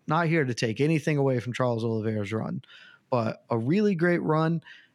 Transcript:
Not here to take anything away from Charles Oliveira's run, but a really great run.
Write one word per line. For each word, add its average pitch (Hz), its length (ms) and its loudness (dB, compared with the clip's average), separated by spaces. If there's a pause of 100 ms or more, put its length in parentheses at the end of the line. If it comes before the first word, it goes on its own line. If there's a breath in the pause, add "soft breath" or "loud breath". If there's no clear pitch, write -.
Not 160 200 2
here 160 160 2
to 123 100 -2
take 113 280 -2
anything 151 360 2
away 135 220 2
from 113 140 -6
Charles 117 320 0
Oliveira's 107 480 -2
run, - 300 -4 (480 loud breath)
but 117 400 -2
a 117 80 0
really 196 340 2
great 175 300 0
run. 160 380 2 (340 loud breath)